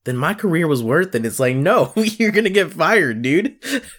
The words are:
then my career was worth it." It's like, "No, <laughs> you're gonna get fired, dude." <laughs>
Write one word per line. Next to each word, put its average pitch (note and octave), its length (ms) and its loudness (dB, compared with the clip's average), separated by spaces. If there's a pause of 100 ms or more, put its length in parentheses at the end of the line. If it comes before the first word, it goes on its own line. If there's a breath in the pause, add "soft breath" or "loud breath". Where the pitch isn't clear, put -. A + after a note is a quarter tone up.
then B2 140 -4
my D#3+ 160 -2
career E3+ 320 0
was C3+ 160 0
worth D#3+ 320 0
it." A2+ 100 -2
It's A2+ 160 -4
like, C3 160 2
"No, E3+ 360 2
<laughs> - 40 -6
you're A3 360 0
gonna G#3+ 180 2
get F#3+ 220 0
fired, D#3+ 500 0
dude." E3+ 400 0
<laughs> - 20 -14 (340 loud breath)